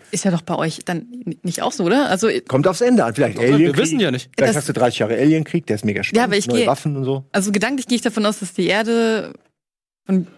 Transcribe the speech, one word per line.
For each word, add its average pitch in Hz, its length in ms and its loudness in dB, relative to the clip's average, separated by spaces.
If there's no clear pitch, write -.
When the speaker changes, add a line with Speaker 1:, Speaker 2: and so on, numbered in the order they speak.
Speaker 1:
ist - 140 -6
ja 190 80 2
doch 165 100 -2
bei 170 140 -6
euch 160 280 -4
dann 170 220 -6
n-, 165 200 -8
nicht 175 180 -4
auch - 100 -2
so, - 120 -4
oder? 240 260 2
Also, 190 180 0
Speaker 2:
Kommt 139 180 2
aufs 185 140 0
Ende 240 240 4
an. 113 100 0
Vielleicht 117 240 0
Speaker 3:
Doch, 113 40 -2
wir 127 120 4
Speaker 2:
Alienkrieg. 147 280 4
Speaker 3:
wissen 311 180 0
ja 175 100 2
nicht. 127 260 -6
Speaker 2:
Vielleicht 226 140 4
Speaker 1:
Das 208 60 2
Speaker 2:
hast 151 120 -2
du 147 40 -4
dreißig 117 260 0
Jahre 113 160 0
Alienkrieg, 151 520 2
der 107 100 -2
ist 101 80 -6
mega 101 180 -2
spannend, 196 140 -2
Speaker 1:
Ja, 233 80 4
aber 202 120 0
ich 208 120 -2
Speaker 2:
neue 240 100 2
Speaker 1:
gehe 247 80 2
Speaker 2:
Waffen 139 300 -2
und 135 80 -4
so. 135 260 -4
Speaker 1:
also 202 220 0
gedanklich 233 340 -2
gehe 247 100 0
ich - 60 -4
davon 214 240 -2
aus, 208 140 -2
dass 180 120 -10
die 180 140 -2
Erde 220 680 0
von, 185 200 0